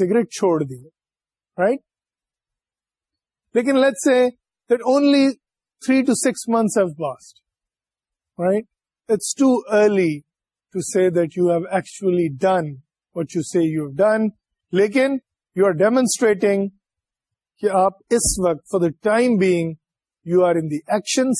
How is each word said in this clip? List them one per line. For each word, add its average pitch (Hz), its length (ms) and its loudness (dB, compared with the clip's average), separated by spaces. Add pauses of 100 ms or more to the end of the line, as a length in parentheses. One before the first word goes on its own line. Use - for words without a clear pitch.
سگریٹ 196 260 0 (120)
چھوڑ 175 260 0
دی، 127 160 -12 (800)
رائٹ؟ 240 180 0 (1700)
لیکن 254 300 0
let's 269 240 0
say 254 120 4 (500)
that 240 140 0 (100)
only 285 280 4 (640)
three 262 240 2
to 226 140 0
six - 200 -4 (120)
months 220 240 0
have 180 120 0 (120)
passed, - 360 -12 (1000)
right? 190 300 -2 (400)
It's - 240 -2 (120)
too 262 100 4 (300)
early 190 280 2 (640)
to 185 160 -6
say 185 180 2 (100)
that 170 200 -2
you 175 160 2
have 170 120 -4 (140)
actually 180 480 -2 (220)
done 175 180 -2 (480)
what 165 180 -8
you 170 160 -4
say 180 100 0
you 156 240 -2
have 139 160 -12
done. 214 260 2 (520)
لیکن 262 380 0 (420)
you 190 100 2
are 175 100 0
demonstrating 208 880 0 (920)
کہ 202 180 -2
آپ 190 180 2 (200)
اس 233 100 0 (180)
وقت 165 160 -2 (120)
for 196 100 0
the 170 80 2 (160)
time 226 340 2
being 175 300 0 (560)
you 180 160 2
are 175 160 2
in 160 100 -4
the 151 140 -6 (140)
action 262 440 -2